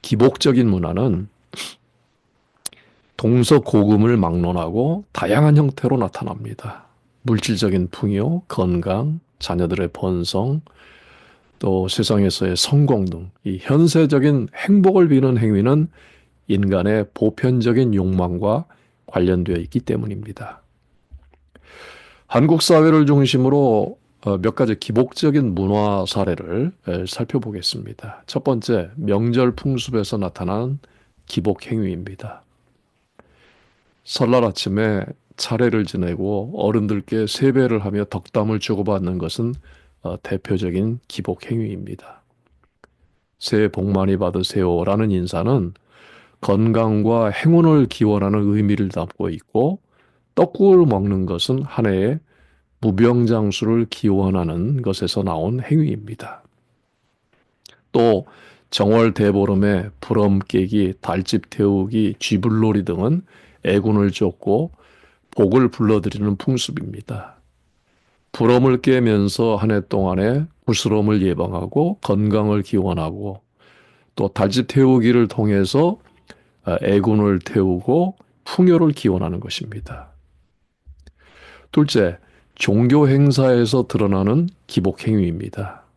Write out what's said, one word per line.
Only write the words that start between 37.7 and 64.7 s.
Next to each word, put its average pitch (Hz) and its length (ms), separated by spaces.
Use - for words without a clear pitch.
하며 101 220
덕담을 107 540
주고받는 95 580
것은, 117 360
어, 90 200
대표적인 98 800
기복 - 420
행위입니다. 98 720
"새해 107 280
복 98 240
많이 98 240
받으세요"라는 92 960
인사는 92 640
건강과 110 880
행운을 160 580
기원하는 101 640
의미를 104 360
담고 90 400
있고, 131 500
떡국을 180 500
먹는 98 400
것은 127 380
한 113 240
해의 101 320
무병장수를 113 1080
기원하는 95 920
것에서 98 420
나온 95 380
행위입니다. 123 840
또 117 340
정월 110 440
대보름에 101 760
부럼 104 380
깨기, 95 640
달집 92 480
태우기, 101 720
쥐불놀이 107 640
등은 104 380
애군을 101 480
쫓고 104 600